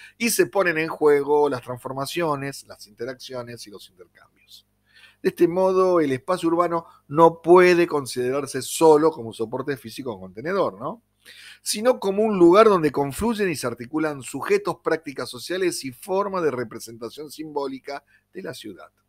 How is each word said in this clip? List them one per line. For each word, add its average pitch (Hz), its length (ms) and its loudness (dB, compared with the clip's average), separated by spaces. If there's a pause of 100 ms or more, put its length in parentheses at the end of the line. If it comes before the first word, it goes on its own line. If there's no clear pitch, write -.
(180)
y 233 120 -2
se 185 160 2
ponen 175 320 0
en 160 100 -2
juego 147 640 2
las 127 120 -4
transformaciones, 139 1080 -6
las - 200 -20
interacciones 120 800 -14
y - 20 -20
los 98 200 -20
intercambios. - 760 -20 (560)
De - 80 0
este 185 200 2
modo, 185 500 2
el 143 140 0
espacio 165 340 -2
urbano 170 380 0 (240)
no 165 320 4
puede 180 440 6
considerarse 135 760 -4
solo 156 500 4
como 117 160 -8
un 107 60 -10
soporte 131 420 -8
físico 117 420 -12
contenedor, 107 600 -6
¿no? 165 240 -10 (580)
Sino 220 380 -2
como 202 240 -2
un 214 140 0
lugar 185 300 8
donde 165 240 2
confluyen 190 580 -2
y 156 60 -4
se - 120 -8
articulan 143 540 -6
sujetos, 180 640 -4
prácticas 147 460 -6
sociales 170 560 -6
y 135 60 -10
formas 190 520 -6
de 147 80 0
representación 117 760 -10
simbólica 139 760 -10 (300)
de - 80 -16
la 151 120 -12
ciudad. 82 380 -18 (180)